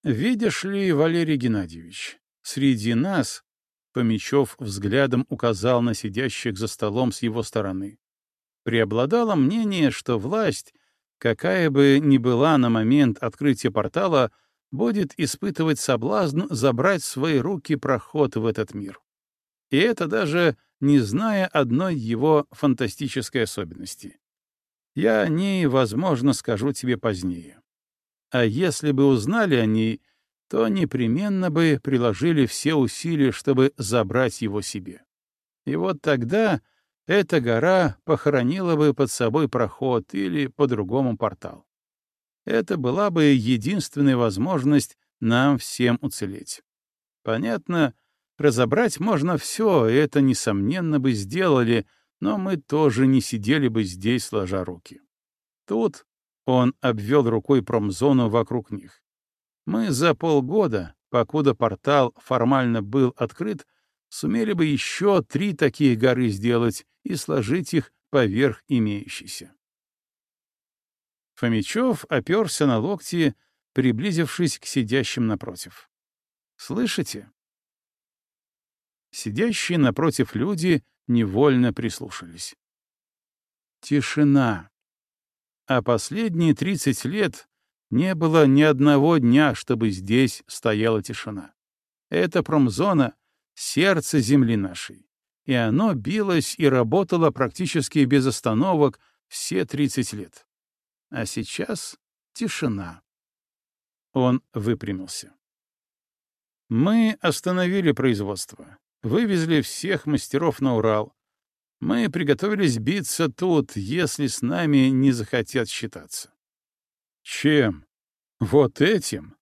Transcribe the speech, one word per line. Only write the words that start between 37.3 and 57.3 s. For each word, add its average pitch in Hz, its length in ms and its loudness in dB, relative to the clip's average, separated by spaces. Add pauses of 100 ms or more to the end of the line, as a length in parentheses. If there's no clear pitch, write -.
гора 139 600 2
похоронила 151 720 0
бы 147 180 4
под 135 160 0
собой 127 400 0
проход 120 640 -2
или 143 320 -2
по-другому 123 720 -2
портал. - 480 -8 (800)
Это 202 320 0
была 156 320 0
бы 165 140 2
единственная 135 920 2
возможность 127 800 0 (240)
нам 127 380 2
всем 120 460 -2
уцелеть. 98 580 -10 (640)
Понятно, 165 720 -2 (420)
разобрать 139 600 2
можно 175 400 0
все, 170 500 2
и 120 60 2
это, 147 260 2
несомненно, 135 800 0
бы 127 140 0
сделали, 117 760 0 (320)
но 214 180 -2
мы 190 200 -4
тоже 139 500 2
не 131 140 4
сидели 123 480 0
бы 110 160 0
здесь, 98 400 -2
сложа 95 380 -4
руки. 90 380 -14 (640)
Тут 226 400 -2 (400)
он 127 340 2
обвел 117 480 0
рукой 113 360 2